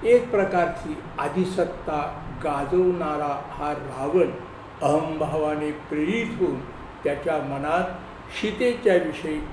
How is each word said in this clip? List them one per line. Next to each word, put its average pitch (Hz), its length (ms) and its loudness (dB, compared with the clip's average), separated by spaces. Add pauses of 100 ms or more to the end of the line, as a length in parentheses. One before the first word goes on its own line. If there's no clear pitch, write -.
एक 240 260 6
प्रकारची 175 640 2 (220)
आधिसत्ता 156 1040 -2 (200)
गाजवणारा 151 1040 2
हा 147 260 -4
रावण 143 580 2 (500)
अहंभावाने 151 880 0
प्रेरित 156 680 -2
होऊन 147 200 2 (440)
त्याच्या 151 340 0
मनात 143 500 0 (540)
सीतेच्या 220 540 4
विषयी 156 460 0 (120)